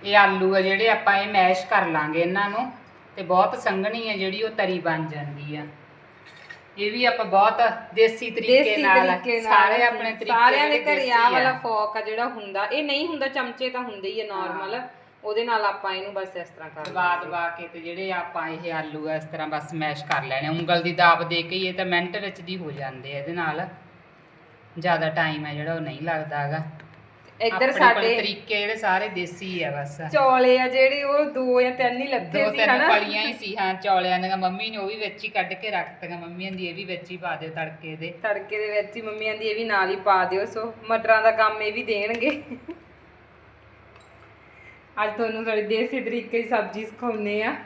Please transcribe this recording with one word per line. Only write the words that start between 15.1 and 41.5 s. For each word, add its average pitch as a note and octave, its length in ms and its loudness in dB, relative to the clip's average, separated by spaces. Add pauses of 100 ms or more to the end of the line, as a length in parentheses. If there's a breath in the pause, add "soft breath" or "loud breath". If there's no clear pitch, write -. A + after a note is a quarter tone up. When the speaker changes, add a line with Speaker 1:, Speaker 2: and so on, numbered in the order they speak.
Speaker 2:
ਉਹਦੇ G#3+ 200 -2
ਨਾਲ A3+ 200 0
ਆਪਾਂ G3 300 -2
ਇਹਨੂੰ F#3+ 200 -8
ਬਸ F#3+ 220 -8
ਇਸ E3+ 120 -10
ਤਰ੍ਹਾਂ D#3 220 -18
ਕਰ D#3 140 -12
Speaker 1:
ਦਬਾ F#3 200 -2
Speaker 2:
ਲਾਂਗੇ। F3 220 0
Speaker 1:
ਦਬਾ E3+ 220 -4
ਕੇ E3+ 200 -10
ਤੇ E3+ 120 -16
ਜਿਹੜੇ F3 320 -8
ਆਪਾਂ E3+ 360 -6
ਇਹ E3 240 -8
ਆਲੂ D#3 360 -6
ਆ D#3 60 -2
ਇਸ D#3 100 -6
ਤਰ੍ਹਾਂ D#3 240 -8
ਬਸ D3+ 260 -6
ਮੈਸ਼ D3+ 300 -4
ਕਰ C3+ 200 -2
ਲੈਣੇ। C3+ 240 -4
ਉਂਗਲ E3+ 340 0
ਦੀ F3 100 -2
ਦਾਬ E3+ 360 6
ਦੇ E3+ 140 0
ਕੇ F3 140 -6
ਹੀ F#3+ 100 -2
ਇਹ F3+ 80 -4
ਤਾਂ F#3 100 -4
ਮਿੰਟ F3+ 320 0
ਵਿੱਚ G3 240 -8
ਦੀ F3+ 160 -8
ਹੋ E3 140 -8
ਜਾਂਦੇ C3+ 440 -10
ਆ, C#3 40 -6
ਇਹਦੇ C#3+ 140 -8
ਨਾਲ E3+ 360 -4 (1120)
ਜ਼ਿਆਦਾ D#3+ 320 2
ਟਾਈਮ D#3 360 -2
ਆ D3 80 -8
ਜਿਹੜਾ D#3 200 -4
ਉਹ E3 60 -4
ਨਹੀਂ D3 220 -8
ਲੱਗਦਾ D#3 360 -4
ਹੈਗਾ। D3 260 -2 (760)
Speaker 2:
ਇੱਧਰ A3+ 140 0
Speaker 1:
ਆਪਣੇ B3+ 140 2
ਕੋਲੇ B3 260 6
Speaker 2:
ਸਾਡੇ A3+ 220 2
Speaker 1:
ਤਰੀਕੇ G#3 420 -4
ਜਿਹੜੇ G#3 180 -2
ਸਾਰੇ G3+ 320 0
ਦੇਸੀ F3+ 540 -6
ਆ D3 80 -4
ਬਸ। C#3+ 420 -8
Speaker 2:
ਚੌਲੇ B3+ 460 6
ਆ B3+ 100 2
ਜਿਹੜੇ C4 340 4
ਉਹ C#4+ 220 2
ਦੋ B3+ 380 2
ਜਾਂ B3+ 80 2
ਤਿੰਨ B3 320 0
ਹੀ C#4 40 -4
ਲੱਥੇ C4+ 380 0
Speaker 1:
ਦੋ - 60 2
Speaker 2:
ਸੀ, - 60 -4
Speaker 1:
ਤਿੰਨ D4+ 140 4
Speaker 2:
ਹਨਾ? B3+ 180 4
Speaker 1:
ਫਲੀਆਂ G#3 380 2
ਹੀ A#3 60 -4
ਸੀ, G#3+ 240 -8
ਹਾਂ, F#3+ 180 -2
ਚੌਲਿਆਂ F3+ 440 2
ਦੀਆਂ। F#3 180 -2
ਮੰਮੀ F#3+ 340 -4
ਨੇ A3 60 -10
ਉਹ G3 120 -6
ਵੀ A3 80 -6
ਵਿੱਚ G#3 280 -8
ਹੀ G#3 40 -6
ਕੱਢ - 240 -2
ਕੇ G#3+ 180 -8
ਰੱਖਤੀਆਂ। F3 480 -6
ਮੰਮੀ F3 260 -12
ਕਹਿੰਦੀ, F#3 220 -8
"ਇਹ E3+ 80 -8
ਵੀ G3 100 -12
ਵਿੱਚ F3+ 260 -10
ਹੀ F3+ 60 -12
ਪਾ E3+ 200 -6
ਦਿਓ D#3+ 140 -10
ਤੜਕੇ D#3+ 460 -10
ਦੇ।" E3 260 -10
Speaker 2:
ਤੜਕੇ G#3 360 -4
ਦੇ G#3 240 -2
ਵਿੱਚ G#3 140 -8
ਹੀ A#3 60 -10
ਮੰਮੀ G#3+ 220 -8
ਕਹਿੰਦੀ, G#3+ 220 -4
"ਇਹ G#3+ 80 -2
ਵੀ A3+ 100 -4
ਨਾਲ G3 260 0
ਹੀ G3 60 0
ਪਾ F#3+ 280 2
ਦਿਓ।" F#3+ 220 -2
ਸੋ A3 280 -8 (160)
ਮਟਰਾਂ A3 320 4
ਦਾ A3+ 80 8
ਕੰਮ G#3+ 320 2